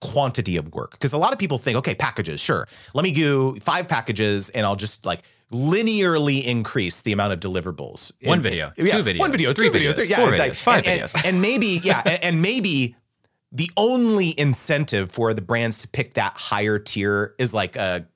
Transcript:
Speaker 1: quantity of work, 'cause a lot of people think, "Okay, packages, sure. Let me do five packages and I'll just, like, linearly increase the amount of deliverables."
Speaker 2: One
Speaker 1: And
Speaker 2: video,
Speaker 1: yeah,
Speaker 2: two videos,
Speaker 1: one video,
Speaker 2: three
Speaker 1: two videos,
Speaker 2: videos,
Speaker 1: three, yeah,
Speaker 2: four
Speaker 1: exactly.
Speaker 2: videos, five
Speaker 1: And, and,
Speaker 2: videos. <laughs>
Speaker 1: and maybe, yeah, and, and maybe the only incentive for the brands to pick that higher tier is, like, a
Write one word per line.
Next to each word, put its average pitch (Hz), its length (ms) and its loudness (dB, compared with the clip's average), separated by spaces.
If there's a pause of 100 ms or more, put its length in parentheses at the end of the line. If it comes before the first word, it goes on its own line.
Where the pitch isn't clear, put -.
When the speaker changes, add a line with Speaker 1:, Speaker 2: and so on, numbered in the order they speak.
Speaker 1:
quantity 123 560 -2
of 78 160 -6
work, - 260 -12
'cause 139 140 -2
a 143 60 0
lot 208 160 2
of 226 40 -8
people 151 200 -2
think, 117 180 -2
"Okay, 131 180 -2
packages, 85 460 -4
sure. 85 260 -2 (280)
Let 143 80 0
me 185 100 0
do 139 480 2
five 175 280 -2
packages 104 600 0
and 110 140 -2
I'll 101 120 0
just, 104 280 -8
like, 87 180 -4 (500)
linearly 180 720 2
increase 117 580 -2
the 110 100 -2
amount 101 200 0
of 87 80 -4
deliverables." 87 720 -6 (120)
Speaker 2:
One 151 140 2
Speaker 1:
And 156 40 0
Speaker 2:
video, 85 340 -2
Speaker 1:
yeah, 160 80 -2 (120)
Speaker 2:
two 214 60 0
videos, 95 160 0
Speaker 1:
one 294 140 0
video, 196 200 0
Speaker 2:
three 214 180 2
Speaker 1:
two - 80 0
videos, 151 140 2
Speaker 2:
videos, - 40 0
Speaker 1:
three, 226 120 0
yeah, 202 120 2
Speaker 2:
four 214 100 4
Speaker 1:
exactly. 131 260 2
Speaker 2:
videos, - 60 -8
five 233 240 4
Speaker 1:
And, 180 140 0
and, - 100 -6
Speaker 2:
videos. 156 140 -2
<laughs> - 20 -
Speaker 1:
and 185 160 2
maybe, 208 400 2
yeah, 180 220 2
and, 165 200 0
and 165 180 2
maybe 175 540 0 (540)
the 165 260 -4
only 220 600 2
incentive 139 720 0
for 113 240 0
the 104 80 -6
brands 117 400 -2
to - 60 -10
pick - 260 -6
that 98 220 -2
higher 104 420 0
tier 101 600 -2
is, 123 140 0
like, 98 240 -2
a 92 400 -4